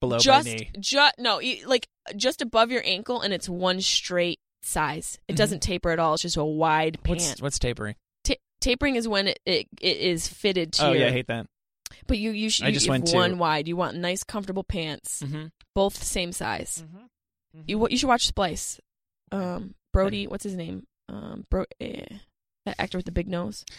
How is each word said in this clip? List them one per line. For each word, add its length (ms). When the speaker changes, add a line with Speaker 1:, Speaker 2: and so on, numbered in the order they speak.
Speaker 1:
below 180
Speaker 2:
Just, 300
Speaker 1:
my 60
knee. 160
Speaker 2:
ju-, 180
no, 240
e-, 240
like, 200
just 240
above 300
your 160
ankle, 340
and 140
it's 160
one 320
straight 580
size. 560
It 40
Speaker 1:
Mm-hmm. 40
Speaker 2:
doesn't 240
taper 300
at 80
all. 160
It's 80
just 160
a 60
wide 600
Speaker 1:
What's, 220
Speaker 2:
pant. 160
Speaker 1:
what's 160
tapering? 380
Speaker 2:
Tapering 360
is 120
when 200
it, 160
it, 220
it 180
is 300
fitted 460
to 120
Speaker 1:
Oh, 60
yeah, 80
Speaker 2:
your 80
Speaker 1:
I 40
hate 160
that. 180
Speaker 2:
But 120
you, 140
you 180
sh-, 120
Speaker 1:
I 100
just 140
Speaker 2:
you 40
Speaker 1:
went 180
Speaker 2:
have 60
one 180
Speaker 1:
to 40
Speaker 2:
wide. 320
You 80
want 200
nice, 280
comfortable 400
pants, 600
Speaker 1:
Mm-hmm. 220
Speaker 2:
both 240
the 60
same 280
size. 540
Speaker 1:
Mm-hmm. 120
Mm-hmm. 680
Speaker 2:
You 120
wa-, 120
you 60
should 120
watch 180
Splice. 540
Um, 420
Brody, 340
what's 180
his 120
name? 280
Um, 420
Bro-, 160
eh, 240
that 160
actor 180
with 80
the 60
big 160
nose. 360